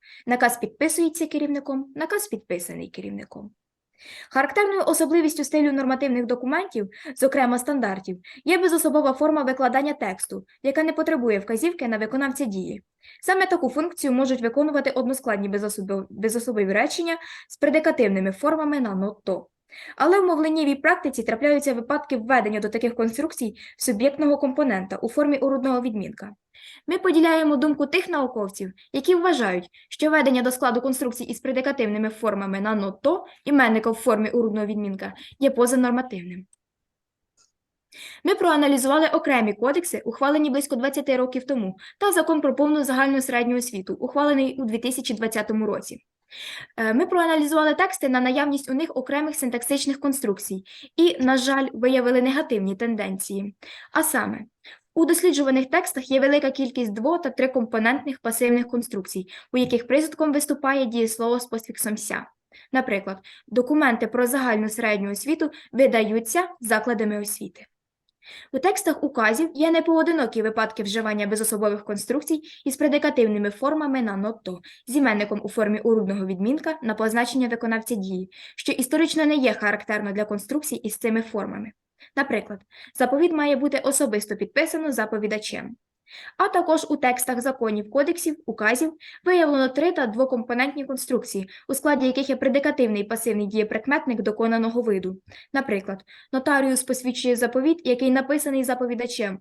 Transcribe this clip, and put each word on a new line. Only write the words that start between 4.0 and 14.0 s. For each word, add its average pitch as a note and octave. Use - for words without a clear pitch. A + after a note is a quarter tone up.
Характерною G4
особливістю D#4
стилю D4
нормативних C4
документів, B3
зокрема B3+
стандартів, G3+
є F4
безособова D4+
форма D4+
викладання C4
тексту, F#3+
яка C#4
не D#4+
потребує D#4
вказівки A#3
на A3
виконавця C4
дії. G3
Саме F#4
таку F4
функцію D4+